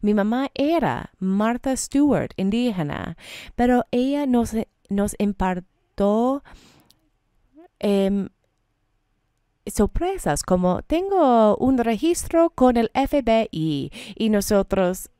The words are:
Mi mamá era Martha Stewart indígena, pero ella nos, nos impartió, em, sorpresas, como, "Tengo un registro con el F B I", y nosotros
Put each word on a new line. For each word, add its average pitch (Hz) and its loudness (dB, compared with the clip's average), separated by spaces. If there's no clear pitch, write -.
Mi 208 2
mamá 226 0
era 277 -2
Martha 214 -2
Stewart 277 0
indígena, 190 -2
pero 247 2
ella 277 -2
nos, 240 0
nos 202 -2
impartió, 202 -2
em, 202 0
sorpresas, 208 -2
como, 180 0
"Tengo 302 2
un 262 0
registro 320 0
con 254 4
el 226 0
F 277 0
B 226 0
I", 156 -4
y 220 0
nosotros 196 0